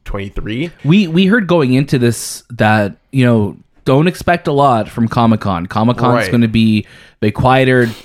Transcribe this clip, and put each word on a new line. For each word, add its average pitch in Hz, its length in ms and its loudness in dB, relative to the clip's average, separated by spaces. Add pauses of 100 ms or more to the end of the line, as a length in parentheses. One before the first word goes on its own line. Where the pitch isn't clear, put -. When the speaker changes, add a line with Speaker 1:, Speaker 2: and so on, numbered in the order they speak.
Speaker 1:
twenty-three? 107 680 -8 (140)
Speaker 2:
We, 180 240 4
we 175 180 2
heard 208 200 0
going 160 260 0
into 135 260 0
this - 520 -2
that, 107 460 0 (140)
you 131 140 0
know, 110 320 0 (280)
don't 139 220 2
expect 175 400 -4
a 160 60 -2
lot 135 380 2
from 117 180 -2
Comic-Con. 107 580 0
Comic-Con's 120 480 0 (100)
Speaker 1:
Right. 95 60 -4
Speaker 2:
gonna 117 180 2
be 110 320 2
a - 60 -8 (340)
bit 107 140 -2
quieter. 127 520 2 (180)